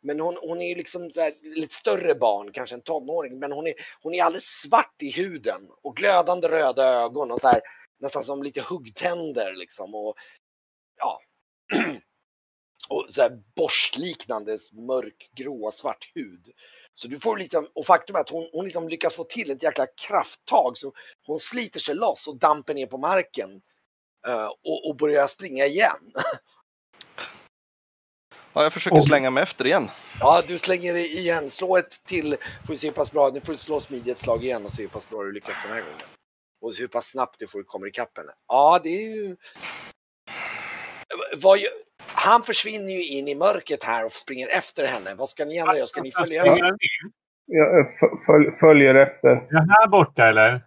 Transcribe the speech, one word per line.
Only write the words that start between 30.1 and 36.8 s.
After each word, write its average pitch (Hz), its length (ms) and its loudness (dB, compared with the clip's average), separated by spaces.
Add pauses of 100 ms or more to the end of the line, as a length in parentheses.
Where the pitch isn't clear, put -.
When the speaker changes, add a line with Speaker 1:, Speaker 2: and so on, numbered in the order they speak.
Speaker 1:
Ja, 156 280 6
du 175 120 -8
slänger 180 340 -2
dig 175 240 -4
igen. 170 320 -4
Slå 185 280 0
ett - 280 -4
till, 151 320 -4 (280)
får 160 80 -8
vi 143 40 -8
se 151 100 -6
hur 147 60 -6
pass 147 180 -4
bra, 143 180 4
nu 135 120 -8
får 160 100 -10
du 147 60 -8
slå 151 220 -6
smidighetsslag 120 640 -6
igen 120 220 -6
och 101 60 -12
se 113 100 -12
hur 98 80 -12
pass - 200 -16
bra 107 140 -10
du 98 80 -10
lyckas 101 320 -12
den 104 80 -12
här 113 100 -8
gången. 76 160 -16 (640)
Och 113 120 -10
se 107 80 -12